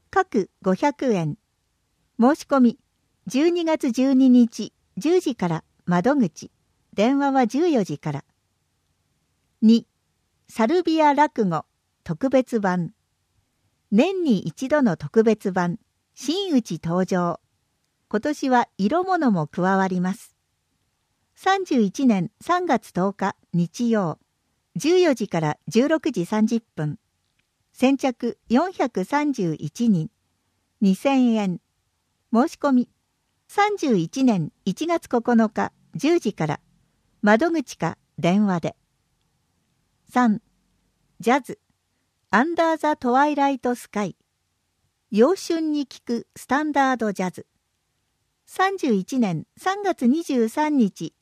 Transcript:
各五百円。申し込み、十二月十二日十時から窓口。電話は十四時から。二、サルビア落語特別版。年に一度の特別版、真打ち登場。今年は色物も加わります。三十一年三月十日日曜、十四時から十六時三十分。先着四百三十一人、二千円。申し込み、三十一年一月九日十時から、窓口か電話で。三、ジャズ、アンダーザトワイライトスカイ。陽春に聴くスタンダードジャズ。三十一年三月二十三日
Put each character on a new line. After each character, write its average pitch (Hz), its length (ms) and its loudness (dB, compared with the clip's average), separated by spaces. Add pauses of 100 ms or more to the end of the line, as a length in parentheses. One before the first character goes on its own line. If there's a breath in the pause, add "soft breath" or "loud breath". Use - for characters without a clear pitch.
(100)
各 285 380 -2 (140)
五 185 120 0
百 285 380 -2
円。 165 240 -2 (840)
申 254 180 4
し - 80 -14
込 269 160 0
み、 233 180 4 (480)
十 285 240 2
二 349 140 -2
月 311 280 -2
十 262 220 2
二 262 160 6
日 240 420 4 (240)
十 330 240 0
時 285 160 -4
か 180 120 -4
ら 160 160 -6 (200)
窓 180 320 0
口。 - 340 -2 (440)
電 247 240 0
話 277 140 0
は 269 140 2
十 311 220 0
四 247 160 0
時 147 140 -8
か 151 140 -8
ら。 139 120 -8 (1400)
二、 226 240 4 (640)
サ 226 180 -2
ル 339 160 0
ビ 320 200 0
ア 294 100 4
落 277 360 0
語 165 180 -4 (360)
特 254 280 -4
別 254 300 0
版。 180 320 -2 (1000)
年 349 320 2
に 247 160 2
一 254 300 -8
度 302 140 2
の 180 140 2
特 214 260 -2
別 214 300 0
版、 175 260 -2 (360)
真 339 400 -6
打 240 80 2
ち 165 200 -8
登 175 220 -2
場。 180 360 -4 (680)
今 220 120 -4
年 294 300 -4
は 240 180 2 (100)
色 330 260 0
物 349 260 0
も 165 160 -2
加 - 160 -6
わ 190 240 2
り 185 140 -4
ま 185 140 -4
す。 - 220 -20 (1040)
三 381 280 0
十 254 160 0
一 233 240 0
年 190 240 2 (100)
三 359 240 -2
月 285 280 -2
十 214 200 -2
日 196 240 -6 (160)
日 175 380 -2
曜、 196 280 -2 (560)
十 320 240 2
四 339 160 4
時 214 140 -6
か 170 120 -2
ら 151 180 -2 (100)
十 240 180 2
六 320 240 0
時 180 140 -4
三 214 220 0
十 226 140 -2 (140)
分。 151 240 -6 (760)
先 262 260 0
着 247 400 -4 (100)
四 330 240 2
百 233 320 -4
三 294 300 -2
十 170 200 -2
一 233 360 -4
人、 160 200 0 (720)
二 190 140 4
千 254 400 2
円。 196 260 -2 (720)
申 247 160 2
し - 60 -12
込 285 180 -2
み、 247 160 2 (600)
三 415 280 0
十 262 220 0
一 214 260 -2
年 190 260 0 (140)
一 202 220 -4
月 339 240 -4
九 240 100 0 (160)
日 208 360 0 (220)
十 320 240 0
時 208 140 -4
か 156 140 -6
ら、 156 140 -6 (600)
窓 226 300 4
口 320 260 -6
か 165 220 -6 (200)
電 185 280 2
話 180 140 0
で。 - 160 -8 (1300)
三、 240 320 2 (800)
ジ 220 120 0
ャ 269 100 2
ズ、 - 160 -16 (720)
ア 220 140 4
ン 339 100 -4
ダ 330 200 2
ー - 40 -6
ザ 302 180 -2
ト 240 160 -2
ワ 277 140 4
イ 294 100 -2
ラ 277 140 0
イ 269 80 -4
ト 247 160 -4
ス - 160 -18
カ 208 140 -6
イ。 175 120 -10 (920)
陽 240 240 4
春 339 260 -6
に 294 260 -4
聴 - 160 -20
く 233 320 -6
ス - 120 -20
タ 277 160 -2
ン 302 100 -4
ダ 269 220 2
ー - 20 -6
ド 220 160 -2
ジ 190 100 -6
ャ 185 80 -4
ズ。 - 160 -18 (1000)
三 381 280 -2
十 277 180 0
一 196 240 -2
年 185 260 -2 (120)
三 392 260 -4
月 330 240 -2
二 302 160 2
十 240 260 0
三 302 280 -2
日 185 460 0